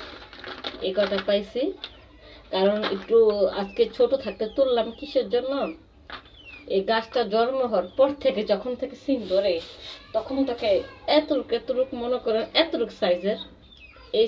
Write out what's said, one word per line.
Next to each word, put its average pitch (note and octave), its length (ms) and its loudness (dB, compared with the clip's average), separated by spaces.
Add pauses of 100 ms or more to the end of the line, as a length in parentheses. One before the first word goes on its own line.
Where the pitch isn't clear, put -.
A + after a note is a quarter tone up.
(880)
এই F#3+ 120 -2
কটা G3 200 2 (100)
পাইছি। G3+ 340 0 (920)
কারণ G3 240 4 (160)
একটু G#3+ 220 2 (440)
আজকে G3 220 0 (140)
ছোট A#3+ 140 4 (140)
থাকতে G#3 200 -4 (120)
তুললাম, B3 300 2 (120)
কিসের C4+ 360 -2
জন্য? B3+ 180 0 (1200)
এই F#3+ 160 2
গাছটা A3+ 300 0 (140)
জন্ম B3 240 2 (120)
হওয়ার F#3 180 0 (100)
পর C#4 100 6 (160)
থেকে, B3+ 160 2 (120)
যখন A3+ 280 -2
থেকে - 240 -8
সিম C4 160 2 (120)
ধরে, G3 220 2 (600)
তখন B3 200 -4 (120)
থেকে A#3+ 220 -2 (460)
এতটুক, D4+ 420 0
এতটুক, B3+ 300 -2 (140)
মনে A#3+ 220 -2
করেন A3+ 200 0 (180)
এতটুক C#4 280 -2 (100)
সাইজের, F#3 380 0 (800)
এই A3+ 100 4